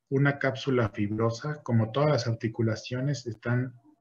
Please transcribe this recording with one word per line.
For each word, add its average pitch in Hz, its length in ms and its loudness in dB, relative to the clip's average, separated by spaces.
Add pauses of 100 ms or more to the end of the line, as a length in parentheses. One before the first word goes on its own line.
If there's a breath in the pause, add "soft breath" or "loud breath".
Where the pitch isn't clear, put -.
(100)
una 143 280 2
cápsula 123 520 0
fibrosa, 113 720 -2
como 113 300 2
todas 147 180 2
las 123 160 2
articulaciones, 120 1000 -2
están 123 480 -2 (260)